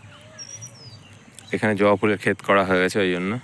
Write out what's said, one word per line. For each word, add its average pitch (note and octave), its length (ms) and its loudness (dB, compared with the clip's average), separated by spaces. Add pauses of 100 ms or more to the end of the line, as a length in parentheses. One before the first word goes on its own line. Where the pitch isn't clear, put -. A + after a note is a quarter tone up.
(1500)
এখানে G#2+ 240 0
জবা G2+ 200 4
ফুলের G#2 220 0
ক্ষেত G2 240 -2
করা G2 240 2
হয়ে F#2 160 2
গেছে, F#2 180 0
ওই F#2+ 120 2
জন্য। F#2 320 -4